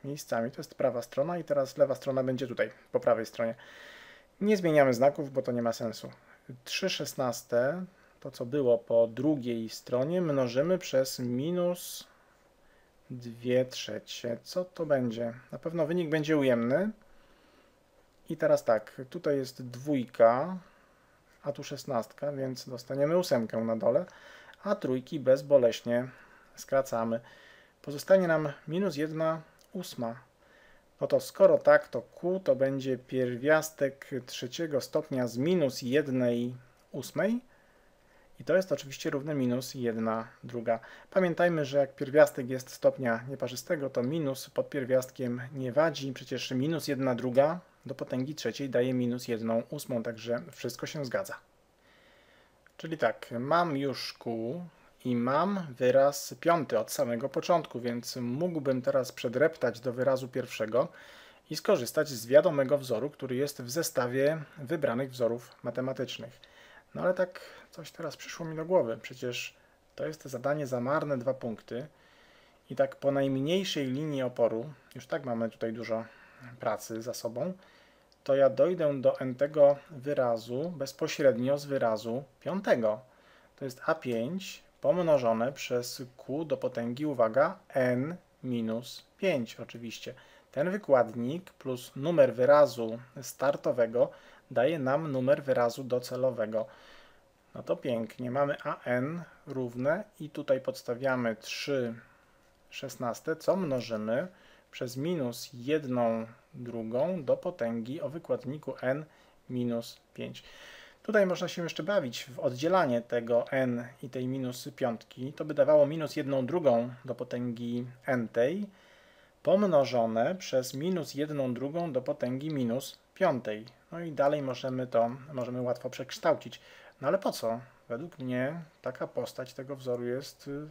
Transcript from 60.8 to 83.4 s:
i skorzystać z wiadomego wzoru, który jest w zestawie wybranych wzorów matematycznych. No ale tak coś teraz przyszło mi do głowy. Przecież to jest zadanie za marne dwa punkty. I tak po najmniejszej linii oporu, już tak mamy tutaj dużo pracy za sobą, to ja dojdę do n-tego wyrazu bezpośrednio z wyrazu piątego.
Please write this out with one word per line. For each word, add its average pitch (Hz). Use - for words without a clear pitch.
i 151
skorzystać 151
z 113
wiadomego 143
wzoru, 127
który 127
jest 139
w 120
zestawie 139
wybranych 139
wzorów 120
matematycznych. 127
No 151
ale 180
tak 180
coś 156
teraz 160
przyszło -
mi 160
do 156
głowy. 139
Przecież -
to 143
jest 156
zadanie 139
za 123
marne 139
dwa 123
punkty. 120
I 131
tak 135
po 139
najmniejszej 139
linii 139
oporu, 120
już 123
tak 151
mamy 117
tutaj 113
dużo 113
pracy 113
za 117
sobą, 127
to 135
ja 135
dojdę 147
do 135
n-tego 143
wyrazu 123
bezpośrednio 135
z 143
wyrazu 117
piątego. 135